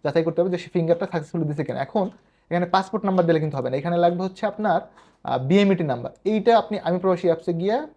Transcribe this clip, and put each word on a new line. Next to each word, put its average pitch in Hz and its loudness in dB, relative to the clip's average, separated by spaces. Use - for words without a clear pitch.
যাচাই 156 2
করতে 160 0
হবে 185 2
যে 175 -2
সে 175 -10
ফিঙ্গারটা 170 2
সাকসেসফুলি 160 -4
দিচ্ছে 151 -4
কিনা। 127 -6
এখন 185 -2
এখানে 175 0
পাসপোর্ট 190 -2
নাম্বার 185 2
দিলে 165 4
কিন্তু 151 -4
হবে 127 -4
না, 131 -2
এখানে 170 -2
লাগবে 175 2
হচ্ছে 185 -6
আপনার, 185 0
আহ, - -4
বিএমইটি 180 4
নাম্বার। 123 -4
এইটা 220 4
আপনি 202 -2
আমি 175 -2
প্রবাসী 185 0
অ্যাপসে 165 0
গিয়ে 208 -2